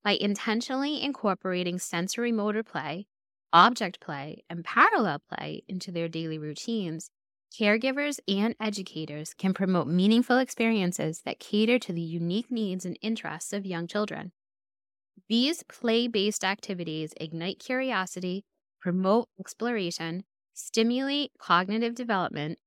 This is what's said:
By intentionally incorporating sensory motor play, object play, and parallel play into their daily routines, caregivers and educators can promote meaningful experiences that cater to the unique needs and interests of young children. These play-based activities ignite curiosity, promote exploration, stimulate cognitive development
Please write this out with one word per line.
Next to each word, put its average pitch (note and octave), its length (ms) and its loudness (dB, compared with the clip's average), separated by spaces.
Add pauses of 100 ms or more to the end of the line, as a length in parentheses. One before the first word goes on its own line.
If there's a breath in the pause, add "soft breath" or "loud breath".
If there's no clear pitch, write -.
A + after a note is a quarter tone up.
By G#3 100 2
intentionally A#3+ 880 0
incorporating F3+ 760 -2
sensory G3 540 -2
motor G#3+ 300 0
play, D#3+ 440 -6 (460)
object G3 480 6
play, D3 480 -10
and E3+ 160 -8
parallel B3 640 4
play - 400 -8
into F#3 240 -8
their E3+ 160 -2
daily D#3+ 300 -4
routines, E3 720 -6 (500)
caregivers C4 640 2
and G3+ 320 0
educators D#3+ 760 -6
can F#3+ 200 0
promote F#3 320 2
meaningful G#3+ 520 4
experiences G3 840 0
that - 140 -8
cater A3 400 2
to G3 140 -4
the E3+ 80 -4
unique E3+ 500 -2
needs G3+ 340 -4
and F3 160 -6
interests F3 520 -6
of G3+ 120 -4
young E3+ 220 -4
children. G3+ 460 -4 (960)
These B3+ 400 2
play-based A3+ 760 2
activities E3+ 800 -4
ignite E3 400 -6
curiosity, G3 840 -4 (360)
promote F#3+ 480 2 (100)
exploration, F#3+ 840 -4 (280)
stimulate C4+ 840 0
cognitive G#3 560 2
development F#3 720 -2